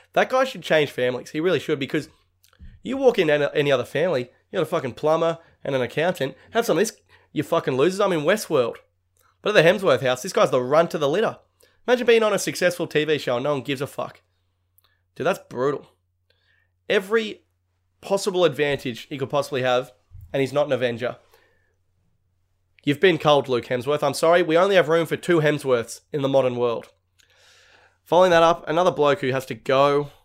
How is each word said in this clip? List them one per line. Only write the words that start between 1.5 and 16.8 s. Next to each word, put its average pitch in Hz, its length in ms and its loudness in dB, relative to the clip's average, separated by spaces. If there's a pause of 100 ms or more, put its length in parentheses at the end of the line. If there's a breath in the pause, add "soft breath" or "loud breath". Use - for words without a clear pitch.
should, 151 180 -4
because 143 300 -4 (720 soft breath)
you 262 160 -6
walk 262 200 2
in 156 120 2
any, 147 240 2
any 143 180 2
other 120 120 0
family, 139 460 -2 (200 soft breath)
you 196 80 -6
got 165 40 2
a 156 40 -4
fucking 135 280 -6
plumber 160 440 0 (260 soft breath)
and 139 100 -4
an 127 60 0
accountant. 147 560 -4 (140)
Have 226 160 -2
some 170 100 2
of 185 60 2
this, - 160 -6 (340 soft breath)
you 147 100 -4
fucking 160 340 -2
losers. 185 240 0
I'm 196 120 0
in 151 120 -2
Westworld. 151 520 -2 (640)
But 208 160 0
at 160 60 6
the 160 60 6
Hemsworth 180 340 2
house, 127 200 -2
this 190 100 -10
guy's 190 180 2
the 135 100 2
runt 151 320 2
of 170 80 -4
the 143 80 0
litter. 170 300 -2 (480 soft breath)
Imagine 240 200 0
being 226 160 4
on 214 120 2
a 180 40 0
successful 175 480 -2
T 151 180 -2
V 151 120 0
show 127 200 -2
and 127 80 -4
no 147 100 0
one 131 80 -6
gives 135 180 -6
a 143 60 -8
fuck. - 340 -12 (920)
Dude, 135 120 -6
that's 190 220 -2
brutal. 131 440 -4 (1000)